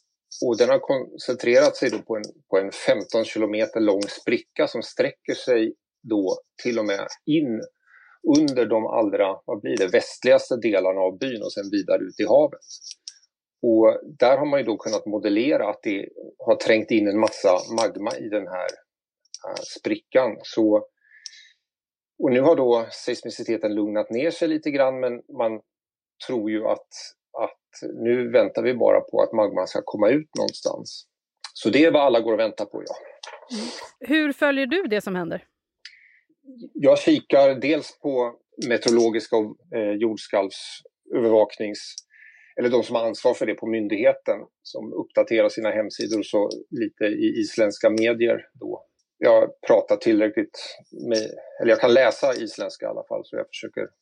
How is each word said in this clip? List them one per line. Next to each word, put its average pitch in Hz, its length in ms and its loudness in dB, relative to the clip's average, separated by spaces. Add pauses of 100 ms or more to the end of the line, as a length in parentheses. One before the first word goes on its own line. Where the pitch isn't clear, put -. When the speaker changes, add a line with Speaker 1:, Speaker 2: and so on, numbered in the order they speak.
(440)
Speaker 1:
Och 120 140 0
den 120 100 4
har 135 100 4
koncentrerat 127 1000 2
sig 131 140 0
då 107 80 -4
på 110 180 -6
en, 107 80 -8 (260)
på 95 80 2
en 95 140 -2
femton 113 520 0
kilometer 107 560 -2
lång 101 220 2
spricka - 680 -4
som 113 140 -6
sträcker - 520 -8
sig 117 400 0 (280)
då 101 360 -2 (240)
till 117 160 -2
och 107 60 -2
med 98 220 -4 (200)
in 139 360 0 (760)
under 131 280 2
de 113 200 0
allra, 101 580 0
vad - 160 -6
blir 131 160 -4
det, 98 100 2
västligaste - 680 2
delarna 95 440 0
av 95 180 0
byn 127 240 -6
och 101 100 -8
sen 98 180 -10
vidare 95 320 0
ut 92 180 -10
i 104 40 0
havet. 135 360 4 (1000)
Och 113 380 4 (180)
där 127 200 6
har 196 80 0
man 143 140 0
ju 113 60 -4
då 110 100 -2
kunnat 107 300 -6
modellera 107 640 0
att - 120 -8
det 101 260 -6 (300)
har 113 180 2
trängt 110 340 0
in 107 180 2
en 101 120 0
massa 101 380 2 (220)
magma 101 360 -4
i 110 120 -10
den 101 180 -4
här, 90 220 -6 (800)
eh, - 140 -10 (160)
sprickan. - 640 0
Så, 107 440 2 (1300)
och 139 120 0
nu 123 100 4
har 160 160 6
då 120 340 2
seismiciteten 113 840 -6
lugnat 104 360 -4
ner 131 200 -2
sig 165 180 -2
lite 156 220 -2
grann, 131 300 0
men 120 220 -4 (160)
man 110 220 -2 (680)
tror 110 240 -4
ju 107 160 -4
att, - 220 -4 (500)
att - 540 -10
nu 120 380 -2
väntar 117 320 2
vi 123 120 0
bara 104 260 4
på 104 220 -2
att - 100 -2
magman 95 340 0
ska 101 180 -8
komma 104 240 0
ut 151 280 0
någonstans. - 720 -6 (480)
Så - 160 -2
det 135 140 6
är 165 60 6
vad 147 120 4
alla 120 180 4
går 113 120 -2
och 104 60 0
väntar 107 260 -2
på, 101 220 -12
ja. - 80 -10 (600)
Speaker 2:
Mm. 214 100 -8 (340)
Hur 302 320 0
följer 269 340 0
du 349 160 -2
det 208 180 -2
som 190 160 -6
händer? 170 280 -6 (1300)
Speaker 1:
Jag 143 240 6
kikar 139 560 4
dels 139 460 -2
på 123 340 -2 (340)
meteorologiska 117 680 2
och, 107 200 -2 (200)
eh, 104 160 -2
jordskalvsövervaknings-, 107 2000 -2 (600)
eller 123 120 0
de 120 140 2
som 120 140 -4
har 117 100 0
ansvar 113 280 0
för - 120 -4
det 107 80 -4
på 113 120 -10
myndigheten, 107 720 0 (240)
som - 300 -12
uppdaterar 107 560 0
sina 107 220 -4
hemsidor 107 520 -4
så 104 280 0 (200)
lite 113 340 -4
i 107 360 0
isländska 107 500 0
medier 113 560 0 (140)
då. - 240 -12 (340)
Jag 113 480 4
pratar 104 300 4
tillräckligt 107 800 0 (320)
med, 110 220 -2 (300)
eller - 100 4
jag - 100 6
kan 120 140 6
läsa 127 400 4
isländska 104 520 -8
i - 20 -6
alla 53 200 -8
fall, 52 160 -6
så - 120 -12
jag 52 120 -6
försöker - 400 -10 (140)